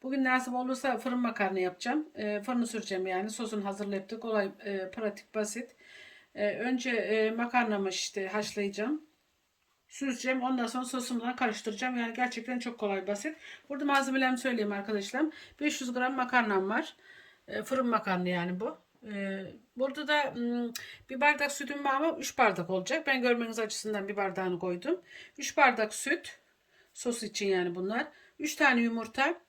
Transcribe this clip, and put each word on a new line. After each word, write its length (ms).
Bugün 200
nasip 300
olursa 440
fırın 220
makarna 400
yapacağım. 560
Ee, 300
fırını 220
süreceğim 400
yani. 220
Sosunu 360
hazırlayıp 440
da 100
kolay, 320
e, 260
pratik, 440
basit. 400
Ee, 140
önce, 400
e, 420
makarnamı 580
işte 380
haşlayacağım. 760
Süreceğim. 540
Ondan 240
sonra 180
sosumla 500
karıştıracağım. 640
Yani 160
gerçekten 460
çok 200
kolay, 280
basit. 280
Burada 160
malzemelerimi 520
söyleyeyim 340
arkadaşlar. 540
Beş 220
yüz 120
gram 220
makarnam 540
var. 260
E, 160
fırın 240
makarna 420
yani 300
bu. 180
E, 400
burada 300
da, 280
hmm, 360
bir 120
bardak 300
sütüm 320
var 100
ama 240
üç 200
bardak 320
olacak. 380
Ben 140
görmeniz 380
açısından 480
bir 80
bardağını 440
koydum. 420
Üç 200
bardak 360
süt. 460
Sos 300
için 240
yani 280
bunlar. 320
Üç 160
tane 260
yumurta. 680